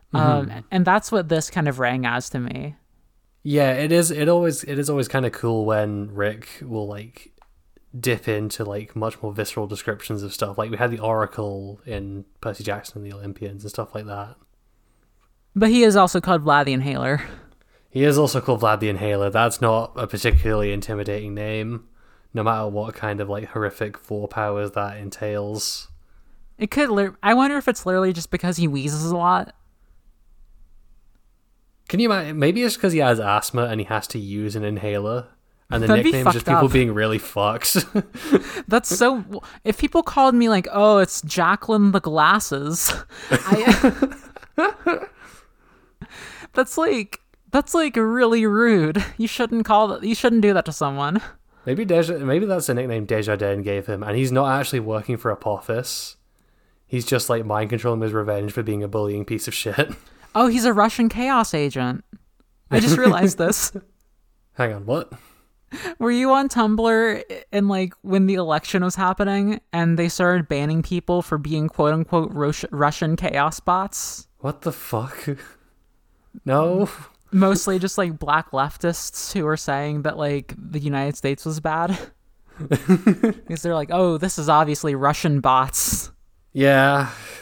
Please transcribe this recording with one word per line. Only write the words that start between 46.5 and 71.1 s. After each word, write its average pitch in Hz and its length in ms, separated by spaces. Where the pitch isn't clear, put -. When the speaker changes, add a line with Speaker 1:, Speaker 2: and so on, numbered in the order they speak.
Speaker 1:
that's, 254 240
like, 269 420
that's, 277 240
like, 311 220
really 226 500
rude. 202 580
You 226 100
shouldn't 233 380
call 214 220
that, - 160
you 220 100
shouldn't 233 280
do 202 120
that 170 120
to 156 60
someone. 143 480
Speaker 2:
Maybe 156 180
Deja-, 170 340
maybe 143 280
that's 185 200
the 131 80
nickname 120 300
Desjardins 104 600
gave 101 220
him, 101 160
and 104 140
he's 127 160
not 135 260
actually 131 220
working 110 380
for 117 120
Apophis. 110 840
He's 123 180
just, 123 240
like, 117 160
mind 107 260
controlling 117 300
his 110 140
revenge 104 380
for 117 100
being 104 200
a 101 60
bullying 104 360
piece 110 240
of 107 60
shit. 117 360
<laughs> - 0
Speaker 1:
Oh, 240 120
he's 233 200
a 233 80
Russian 226 340
chaos 247 460
agent. 131 500
I - 100
just 165 180
realized 196 400
this. - 340
Speaker 2:
<laughs> - 380
Hang 117 220
on, 101 120
what? 139 240
Speaker 1:
Were 233 120
you 254 220
on 277 180
Tumblr 226 720
in, 202 160
like, 190 360
when 190 240
the 190 80
election 175 500
was 180 100
happening 196 680
and 170 260
they 170 120
started 180 360
banning 156 360
people 175 400